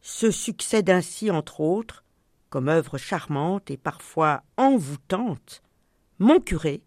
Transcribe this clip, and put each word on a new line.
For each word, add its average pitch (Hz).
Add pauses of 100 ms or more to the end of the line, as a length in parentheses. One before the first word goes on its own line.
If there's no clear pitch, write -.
Se -
succèdent -
ainsi, 185
entre 156
autres, 185 (480)
comme 135
œuvre 156
charmante 160
et 139
parfois - (140)
envoûtante, 202 (560)
Mon 277
curé 156